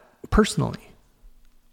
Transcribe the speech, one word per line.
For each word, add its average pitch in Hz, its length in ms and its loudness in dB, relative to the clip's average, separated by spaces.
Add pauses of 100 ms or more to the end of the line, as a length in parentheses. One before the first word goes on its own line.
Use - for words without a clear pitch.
(300)
personally. - 500 0 (920)